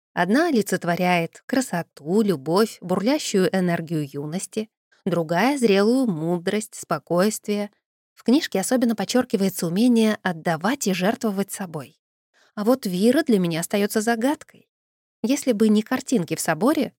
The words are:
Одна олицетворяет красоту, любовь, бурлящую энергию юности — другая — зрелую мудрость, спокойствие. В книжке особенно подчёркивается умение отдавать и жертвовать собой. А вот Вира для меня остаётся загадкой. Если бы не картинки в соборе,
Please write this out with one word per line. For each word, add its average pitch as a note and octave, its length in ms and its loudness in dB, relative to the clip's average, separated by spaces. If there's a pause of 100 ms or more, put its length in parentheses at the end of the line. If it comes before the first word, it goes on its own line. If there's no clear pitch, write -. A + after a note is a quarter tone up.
(140)
Одна A3+ 340 2
олицетворяет F3+ 960 0
красоту, F#3+ 800 -2
любовь, F3+ 580 0
бурлящую F#3 720 0
энергию E3 560 -2
юности — D#3 600 -8 (340)
другая — F3 540 0
зрелую A#3 480 4
мудрость, F3+ 680 -4
спокойствие. G3+ 920 -2 (440)
В - 80 -20
книжке A#3+ 360 2
особенно A#3 380 0
подчёркивается G3 720 -2
умение A3 560 2
отдавать F3 640 -2
и F#3 80 2
жертвовать G3 580 -2
собой. D#3 480 -12 (540)
А G#3 100 -6
вот B3 220 2
Вира A3 360 2
для A3+ 160 2
меня E3+ 220 0
остаётся G#3 400 -2
загадкой. A#3 680 -4 (520)
Если C4 300 0
бы A3 160 4
не G#3+ 140 4
картинки G#3+ 540 -2
в - 40 -6
соборе, A3 580 0